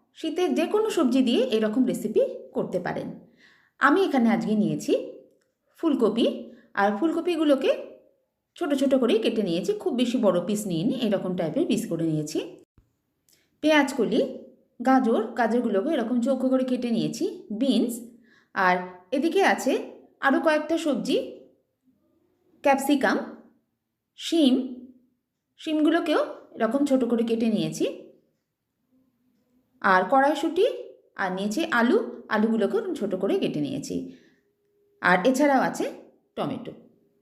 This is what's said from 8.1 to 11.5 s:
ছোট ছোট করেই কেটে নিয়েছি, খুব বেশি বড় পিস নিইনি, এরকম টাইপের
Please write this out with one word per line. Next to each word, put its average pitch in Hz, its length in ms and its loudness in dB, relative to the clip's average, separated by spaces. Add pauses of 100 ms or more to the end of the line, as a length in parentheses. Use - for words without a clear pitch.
ছোট - 120 -4 (120)
ছোট 269 200 2
করেই 277 220 4
কেটে 214 260 0
নিয়েছি, 175 220 -2 (100)
খুব 349 200 -2
বেশি 247 240 0
বড় 175 120 4 (100)
পিস 208 220 -2
নিইনি, 180 260 -2 (100)
এরকম 190 340 -2
টাইপের 180 300 -2